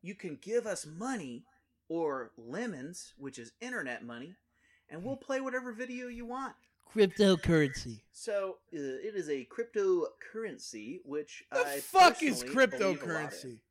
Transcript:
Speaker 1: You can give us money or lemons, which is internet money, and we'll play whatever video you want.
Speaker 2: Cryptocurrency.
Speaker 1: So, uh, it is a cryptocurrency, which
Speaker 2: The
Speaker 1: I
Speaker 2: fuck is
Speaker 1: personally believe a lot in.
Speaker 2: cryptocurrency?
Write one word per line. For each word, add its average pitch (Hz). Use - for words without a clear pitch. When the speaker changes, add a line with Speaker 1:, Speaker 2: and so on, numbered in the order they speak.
Speaker 1:
You 190
can 165
give 226
us 196
money 160
or 143
lemons, 151
which 139
is 117
internet 170
money, 123
and 170
we'll 269
play 269
whatever 254
video 247
you 240
want. 254
Speaker 2:
Cryptocurrency. 170
Speaker 1:
So, 196
uh, 170
it 139
is 165
a 135
cryptocurrency, 190
which 147
Speaker 2:
The -
Speaker 1:
I 285
Speaker 2:
fuck 359
is 240
Speaker 1:
personally 233
believe 190
a -
lot 165
in. 147
Speaker 2:
cryptocurrency? 120